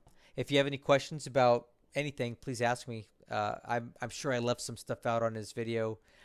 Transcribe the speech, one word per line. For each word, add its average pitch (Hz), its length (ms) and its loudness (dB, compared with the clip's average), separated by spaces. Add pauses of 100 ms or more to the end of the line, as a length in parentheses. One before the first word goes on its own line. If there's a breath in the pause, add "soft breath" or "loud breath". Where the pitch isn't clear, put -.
(360 soft breath)
If 123 140 -4
you 143 80 4
have 139 80 4
any 139 120 -2
questions 143 480 2
about 123 420 4 (260)
anything, 135 460 -4
please 123 220 -4
ask 120 240 0
me. 110 200 -10 (240)
Uh, 107 240 0 (100)
I'm, 120 380 -2
I'm 117 80 -6
sure - 220 -4
I 120 80 2
left 120 200 0
some 117 160 -8
stuff - 300 -8
out 117 160 2
on 113 120 0
this 107 180 -8
video, 113 460 -2 (260 loud breath)